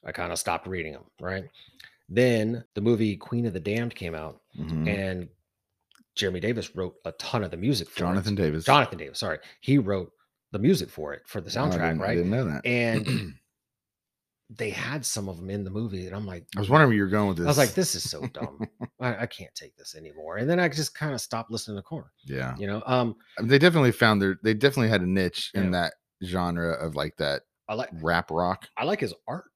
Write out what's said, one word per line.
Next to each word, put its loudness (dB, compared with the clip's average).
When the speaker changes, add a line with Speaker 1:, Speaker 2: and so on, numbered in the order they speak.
Speaker 1:
I -10
kinda -4
stopped -4
reading -6
'em, -20
right? -6
Then 2
the -4
movie 2
Queen -4
of -2
the -6
Damned -4
came -8
out, -10
Speaker 2:
Mm-hmm. -2
Speaker 1:
and -2
Jeremy -2
Davis -4
wrote -6
a -8
ton -4
of -4
the -10
music -2
for -20
it. -10
Speaker 2:
Jonathan 0
Davis. 0
Speaker 1:
Jonathan 4
Davis, -12
sorry. -4
He 4
wrote -2
the -6
music 2
for -8
it, -14
for -10
the -14
Speaker 2:
Oh, 0
I 2
Speaker 1:
soundtrack, 0
Speaker 2:
didn't, 0
I -2
Speaker 1:
right? 0
Speaker 2:
didn't 2
know 2
that. -4
<clears throat> -
Speaker 1:
And 0
they -4
had -6
some -4
of -10
'em -10
in -4
the -6
movie, -6
and -10
I'm -6
like, -10
Speaker 2:
I -4
was -2
wondering 8
where 6
you 6
were 0
going 4
with 0
Speaker 1:
I 0
was 4
like, 6
Speaker 2:
this. 0
Speaker 1:
"This -6
is -6
so -8
Speaker 2:
<laughs> -6
Speaker 1:
dumb. -8
I, -2
I -4
can't -16
take -16
this -16
anymore." -12
And 0
then 4
I 2
just -4
kinda -4
stopped -6
listening -6
to -10
Korn, -10
Speaker 2:
Yeah. -4
Speaker 1:
you -6
know? -4
Um, 2
Speaker 2:
I -4
mean, -2
they 8
definitely 8
found 6
their, 2
they 4
definitely 4
had 4
a 0
niche 0
in 2
Speaker 1:
Yeah. 2
Speaker 2:
that 0
genre 0
of, -6
like, -4
that -2
Speaker 1:
I -6
like -6
Speaker 2:
rap 2
rock. 0
Speaker 1:
I -2
like 0
his -4
art. -10